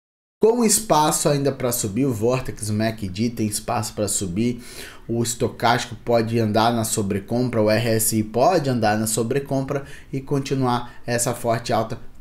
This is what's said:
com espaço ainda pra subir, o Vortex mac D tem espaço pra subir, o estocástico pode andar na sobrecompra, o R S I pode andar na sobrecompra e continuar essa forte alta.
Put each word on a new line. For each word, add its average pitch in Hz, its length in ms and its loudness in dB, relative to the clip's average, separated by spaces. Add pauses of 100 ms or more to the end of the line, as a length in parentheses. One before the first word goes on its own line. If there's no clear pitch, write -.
(420)
com 226 220 4
espaço 156 640 2
ainda 139 240 2
pra 127 180 -2
subir, 117 360 0
o 131 60 2
Vortex 110 580 -2
mac 110 320 0
D 104 280 -2
tem 113 160 -2
espaço 110 480 -4
pra 104 140 -2
subir, 104 520 -2 (460)
o 117 160 0
estocástico 117 720 0 (100)
pode 117 360 2
andar 110 320 4
na 117 100 0
sobrecompra, 110 800 0
o 107 80 4
R 113 200 2
S 110 260 0
I 107 80 2
pode 139 440 2
andar 110 300 2
na 110 80 0
sobrecompra 135 800 -2 (280)
e 139 80 -4
continuar 131 720 -2 (140)
essa 120 280 0
forte 117 380 -2
alta. 110 280 0 (200)